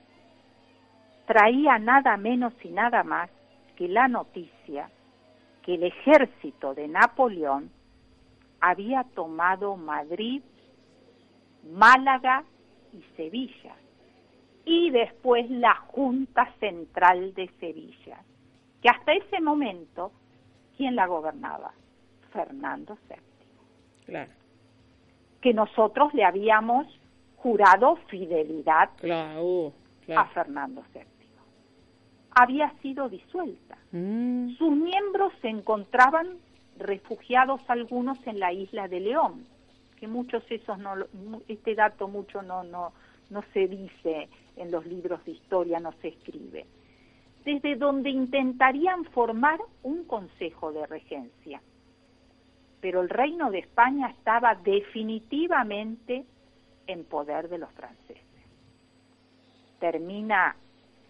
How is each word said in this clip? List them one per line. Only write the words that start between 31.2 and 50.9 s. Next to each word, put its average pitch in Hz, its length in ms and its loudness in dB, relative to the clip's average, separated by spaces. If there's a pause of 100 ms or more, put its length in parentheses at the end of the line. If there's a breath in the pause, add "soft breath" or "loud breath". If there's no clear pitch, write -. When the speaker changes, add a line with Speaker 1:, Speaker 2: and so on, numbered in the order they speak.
Speaker 1:
Había 254 400 4 (100)
sido 269 280 -8
disuelta. - 680 -12 (140)
Speaker 2:
Mm. 240 640 -4
Speaker 1:
Sus 320 160 0
miembros 381 680 0
se 233 80 -4
encontraban 254 880 2 (400)
refugiados 233 880 0
algunos 247 580 -4
en 214 140 -8
la 180 140 -2
isla 196 340 -8
de 180 140 -6
León, 220 440 -2 (540)
que 214 80 -14
muchos 240 420 -6
esos 214 300 -8
no 196 160 -10
lo, 190 180 -8
mu-, 208 360 -16
este 214 260 -6
dato 214 320 0
mucho 196 340 -12
no, 185 220 -10
no, 175 300 -12 (360 soft breath)
no 202 140 -10 (100)
se 190 140 2
dice 175 640 -8 (260 soft breath)
en 175 160 -10
los 165 140 -4
libros 170 400 -8
de 170 60 -12
historia, 170 480 -4
no 165 120 -10 (100)
se 170 60 -10
escribe. - 580 -16 (800 soft breath)
Desde 285 300 -2
donde 277 340 0
intentarían 262 960 0
formar 240 540 0 (240)
un 320 220 -8
consejo 175 680 -10
de 151 160 -8
regencia. 143 760 -16 (1160)